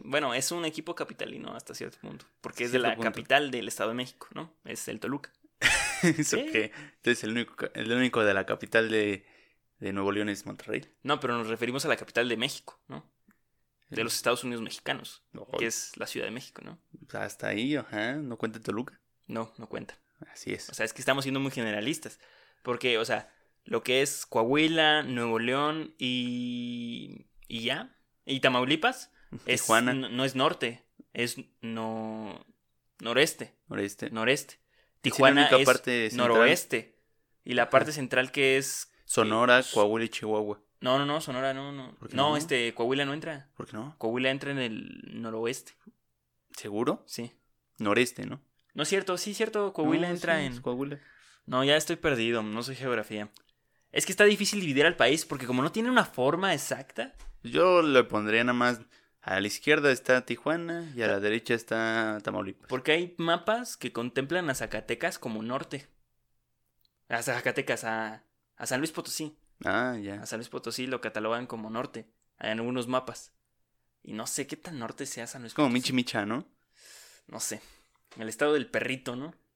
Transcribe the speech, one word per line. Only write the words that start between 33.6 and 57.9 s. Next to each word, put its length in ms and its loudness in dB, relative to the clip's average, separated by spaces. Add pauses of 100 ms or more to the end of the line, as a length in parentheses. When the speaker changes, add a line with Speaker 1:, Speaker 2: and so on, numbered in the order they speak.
Speaker 2:
Noreste. 440 -6
Speaker 1:
Noreste. 420 0
Speaker 2:
Es 60 -20
la 420 -20
Speaker 1:
Tijuana 400 8
Speaker 2:
única 160 8
Speaker 1:
es 80 8
Speaker 2:
parte 440 4
central. 200 2
Speaker 1:
noroeste. 680 4 (480)
Y 80 -4
la 100 4
Speaker 2:
Ajá. 80 0
Speaker 1:
parte 220 6
central 380 0
que 260 4
es 340 -4 (140)
Speaker 2:
Sonora, 540 6
Speaker 1:
s- 140 -2
Speaker 2:
Coahuila 320 4
y 40 -6
Chihuahua. 520 -4 (180)
Speaker 1:
No, 200 2
no, 60 0
no, 160 -2
Sonora 320 -2
no, 200 -8
no. 220 -14
Speaker 2:
¿Por 140 -16
qué 60 -12
Speaker 1:
No, 140 4
Speaker 2:
no? 80 2
Speaker 1:
este, 360 0
Coahuila 320 0
no 80 -4
entra. 420 -10
Speaker 2:
¿Por 120 -12
qué 60 -18
no? 240 -10
Speaker 1:
Coahuila 340 0
entra 200 -4
en 80 -4
el 420 -8 (200)
noroeste. 520 -6 (800)
Speaker 2:
¿Seguro? 520 -2
Speaker 1:
Sí. 260 -12 (460)
Speaker 2:
Noreste, 460 2
¿no? 160 -10 (320)
Speaker 1:
No 100 -4
es 60 -2
cierto, 280 0
sí, 160 -6
cierto, 400 -2
Coahuila 340 2
Speaker 2:
No, 60 -2
Speaker 1:
entra 260 0
Speaker 2:
sí, 60 0
Speaker 1:
en 80 -6
Speaker 2:
es 80 -10
Coahuila. 380 -4 (460)
Speaker 1:
No, 180 2
ya 140 6
estoy 180 0
perdido, 480 2
no 200 -6
sé 120 -8
geografía. 540 -4 (640)
Es 140 0
que 60 -6
está 140 6
difícil 360 4
dividir 240 4
al 100 4
país 300 4
porque 220 -6
como 160 2
no 80 0
tiene 180 0
una 160 4
forma 480 2
exacta. 640 -6 (280)
Speaker 2:
Yo 380 6
le 220 8